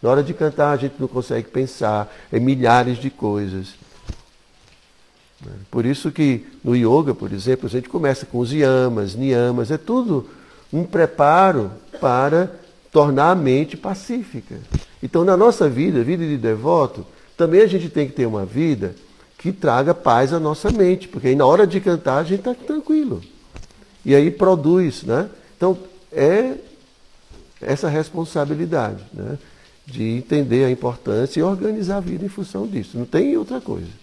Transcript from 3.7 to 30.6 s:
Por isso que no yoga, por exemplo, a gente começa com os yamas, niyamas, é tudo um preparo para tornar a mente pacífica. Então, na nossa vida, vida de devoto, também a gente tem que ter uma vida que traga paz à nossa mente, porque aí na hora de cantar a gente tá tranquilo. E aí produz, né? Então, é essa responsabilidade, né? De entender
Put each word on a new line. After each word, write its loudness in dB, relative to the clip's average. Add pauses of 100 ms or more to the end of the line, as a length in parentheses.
Por -2
isso -2
que 0 (180)
no 2
yoga, 4
por -8
exemplo, -2
a -6
gente -6
começa -2
com -6
os -2
yamas, 0
niyamas, 0
é -2
tudo -2 (460)
um -2
preparo 2 (280)
para 2 (400)
tornar 4
a 4
mente 0
pacífica. -10 (420)
Então, 0
na 4
nossa 4
vida, 0
vida -2
de -4
devoto, 0 (320)
também 4
a 8
gente -2
tem -2
que -12
ter 0
uma -4
vida -2 (420)
que -6
traga 0
paz 2
à 0
nossa -2
mente, 2
porque -4
aí 4
na 4
hora 8
de 0
cantar 0
a 0
gente -2
tá -4
tranquilo. -4 (840)
E 4
aí 6
produz, 2
né? -2 (280)
Então, 0 (340)
é 2 (1080)
essa -4
responsabilidade, -4 (100)
né? -10 (460)
De -8
entender 0